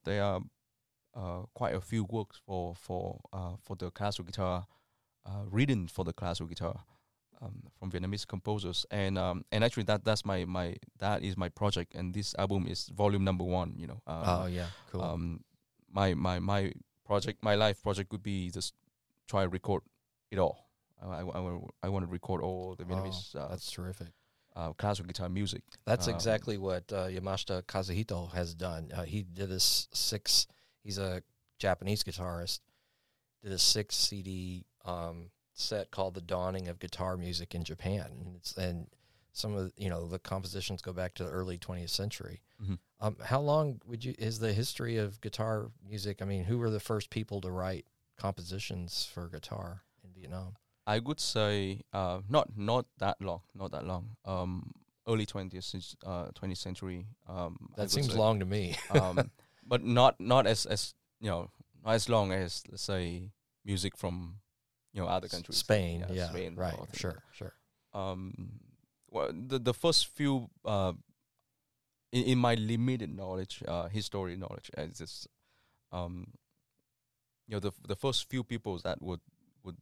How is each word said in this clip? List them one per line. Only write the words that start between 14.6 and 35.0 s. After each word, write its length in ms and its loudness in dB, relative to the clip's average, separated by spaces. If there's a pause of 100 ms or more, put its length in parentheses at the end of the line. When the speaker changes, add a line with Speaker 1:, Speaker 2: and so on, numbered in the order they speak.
Speaker 2:
Cool. 100 -2
Speaker 1:
um, 380 -2 (500)
my, 240 4
my, 260 2
my 340 2 (320)
project, 360 0
my 140 6
life 260 4
project 300 0
would 120 -6
be 280 -2
just 220 -4 (560)
try 140 4
to 60 2
record 340 0 (480)
it 60 0
all. 300 4 (340)
I, 60 -10
I, 120 -6
I 200 -4
wanna, 200 -4 (240)
I 60 0
wanna 180 2
record 340 -2
all 340 -2
the 80 -12
Speaker 2:
Oh, 40 -10
Speaker 1:
Vietnamese, 480 -4
uh, 120 -4
Speaker 2:
that's 240 -6
terrific. 360 -6 (480)
Speaker 1:
uh, 180 -4
classical 340 0
guitar 220 -4
music. 320 -2 (240)
Speaker 2:
That's 220 4
Speaker 1:
Um, 80 0
Speaker 2:
exactly 420 2
what, 340 -2
uh, 160 -2
Yamashita 560 -2
Kazuhito 720 -2
has 200 0
done. 420 -6
Uh, 80 -2
he 200 -4
did 260 -6
this 420 4
six, 560 4 (360)
he's 140 -6
a 240 -2 (380)
Japanese 440 2
guitarist, 560 -4 (840)
did 80 -6
a 80 -2
six 360 4
C 260 2
D, 440 -6 (200)
um, 440 -6 (240)